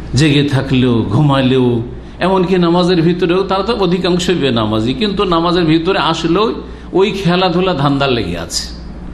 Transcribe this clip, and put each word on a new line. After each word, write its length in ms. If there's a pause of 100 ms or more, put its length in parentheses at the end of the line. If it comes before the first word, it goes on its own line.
(140)
জেগে 340
থাকলেও, 640
ঘুমালেও, 720 (380)
এমনকি 380
নামাজের 440
ভিতরেও, 400
তারা 200
তো 140
অধিকাংশই 580
বেনামাজি, 600
কিন্তু 300
নামাজের 400
ভিতরে 340
আসলেও 560 (380)
ওই 180
খেলাধুলা 640
ধান্দা 320
লেগে 320
আছে। 400 (360)